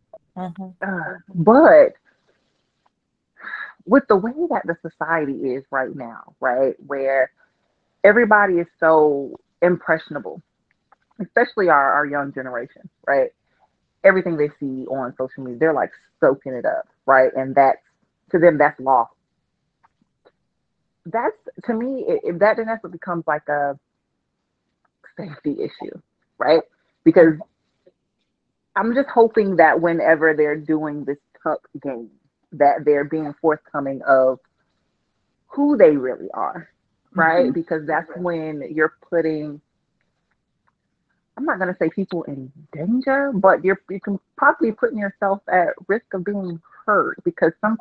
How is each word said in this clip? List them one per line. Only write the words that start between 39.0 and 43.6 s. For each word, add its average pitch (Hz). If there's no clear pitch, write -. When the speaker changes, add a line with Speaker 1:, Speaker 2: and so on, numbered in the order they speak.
Speaker 2:
putting, 156
I'm 269
not 285
gonna 185
say 165
people 175
in 135
danger, 262
but 185